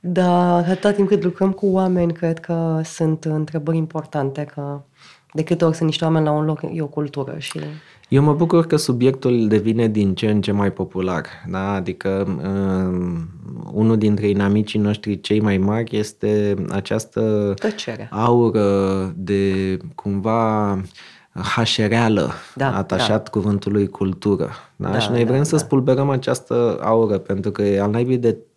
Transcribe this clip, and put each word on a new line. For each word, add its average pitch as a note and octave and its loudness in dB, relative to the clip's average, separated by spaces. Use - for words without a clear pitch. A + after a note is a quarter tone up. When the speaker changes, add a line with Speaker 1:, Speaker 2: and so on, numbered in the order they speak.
Speaker 1:
Dar F3 4
atâta F#3+ 2
timp G3+ 2
cât G3 2
lucrăm F#3+ 0
cu F#3+ -4
oameni, F3+ 2
cred E3 -2
că E3 -2
sunt D#3+ -2
întrebări D#3 -2
importante, D3+ -4
că C#3+ -8
de D#3 -4
câte E3+ 0
ori D#3+ 4
sunt D#3+ 0
niște D#3 -2
oameni D#3+ 2
la D3+ 0
un D3+ 0
loc, D3+ -2
e D#3+ -6
o D3 -4
cultură C#3+ -6
și - -10
Speaker 2:
Eu C#3 4
mă D3 6
bucur E3 2
că D#3 0
subiectul B2 2
devine A2 2
din G#2 2
ce G#2+ 0
în G#2 4
ce G#2 -2
mai G2+ 2
popular, F#2 -4
da? F#2+ -4
Adică, F#2+ -2
um, F2+ -2
unul A2 4
dintre G#2 2
inamicii G2+ 2
noștri G#2 -2
cei G#2+ 0
mai G2+ 2
mari A2 0
este G#2 0
această G#2 -2
Speaker 1:
Tăcerea. A2+ -6
Speaker 2:
aură G2+ 2
de, F#2+ 0
cumva, G#2+ 0
hașereală, A2 0
Speaker 1:
Da, B2+ -2
Speaker 2:
atașat G#2 0
Speaker 1:
da. - -16
Speaker 2:
cuvântului G2+ 0
cultură, F#2+ -2
da? G2 -4
Speaker 1:
Da, G#2 0
Speaker 2:
Și G#2+ 0
noi A#2+ 2
Speaker 1:
da, A2+ 0
Speaker 2:
vrem C3+ 2
să D3+ 0
Speaker 1:
da. D3+ 4
Speaker 2:
spulberăm C3+ 2
această B2 0
aură, A2 2
pentru G2 -4
că G2 -4
e G2+ 2
al G#2 0
naibii B2 0
de A#2 2